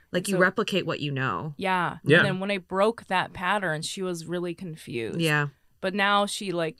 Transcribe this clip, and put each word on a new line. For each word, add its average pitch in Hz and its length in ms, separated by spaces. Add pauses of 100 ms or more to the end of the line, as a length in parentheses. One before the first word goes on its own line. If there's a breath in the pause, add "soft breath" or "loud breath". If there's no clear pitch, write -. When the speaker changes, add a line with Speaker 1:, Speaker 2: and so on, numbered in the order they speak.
(120)
Speaker 1:
Like, 180 80
Speaker 2:
And 185 80
Speaker 1:
you 196 80
Speaker 2:
so 180 40
Speaker 1:
replicate 190 460
what 156 140
you 147 100
know. 131 480
Speaker 2:
Yeah. 185 460
Speaker 3:
Yeah. 147 140
Speaker 2:
And 170 80
then 185 140
when 196 100
I 202 80
broke 196 500
that 180 260
pattern, 185 480
she - 200
was 175 240
really 175 280
confused. 156 680
Speaker 1:
Yeah. 151 280 (340)
Speaker 2:
But 190 120
now 202 320
she, 196 260
like, 165 280